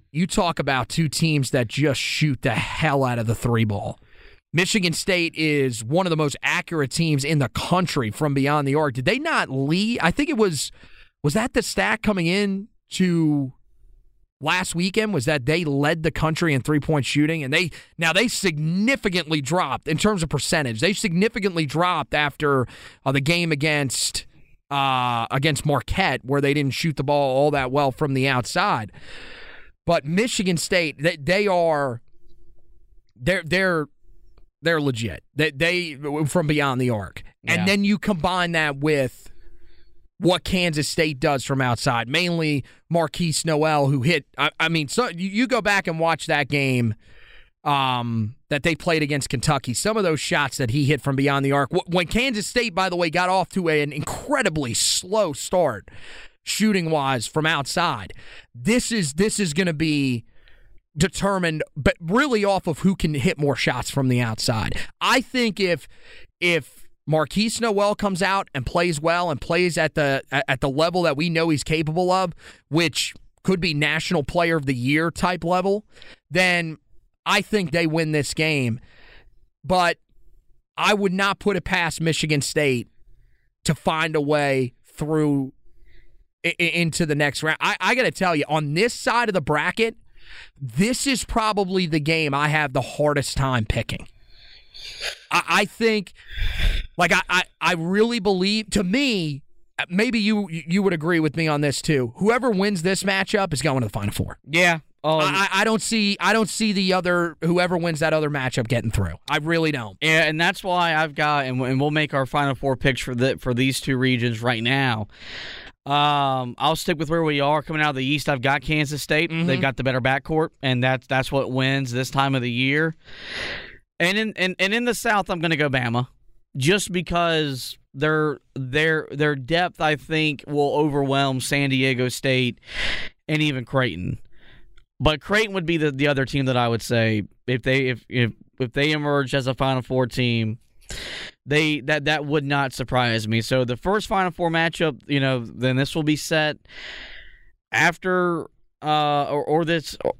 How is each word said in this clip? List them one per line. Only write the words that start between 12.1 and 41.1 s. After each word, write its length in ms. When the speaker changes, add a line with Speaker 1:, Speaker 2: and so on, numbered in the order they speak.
Speaker 1:
in 400
to 600
last 340
weekend, 380
was 100
that 220
they 180
led 400
the 80
country 420
in 80
three-point 440
shooting? 380
And 100
they, 160
now 140
they 160
significantly 1120
dropped 480
in 100
terms 240
of 60
percentage. 540
They 100
significantly 720
dropped 480
after, 540
uh, 80
the 80
game 320
against, 720
uh, 600
against 340
Marquette, 600
where 160
they 120
didn't 200
shoot 240
the 60
ball 340
all 140
that 200
well 200
from 240
the 120
outside. 640
But 180
Michigan 540
State, 440
they, 140
they 320
are, 540
they're, 300
they're, 400
they're 180
legit. 420
They, 160
they, 460
from 220
beyond 320
the 120
arc. 320
And 140
Speaker 2:
Yeah. 40
Speaker 1:
then 180
you 140
combine 540
that 260
with 540
what 240
Kansas 440
State 320